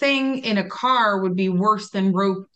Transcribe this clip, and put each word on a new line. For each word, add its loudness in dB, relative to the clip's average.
thing 0
in -2
a 0
car 0
would 0
be 0
worse 0
than 0
rope 0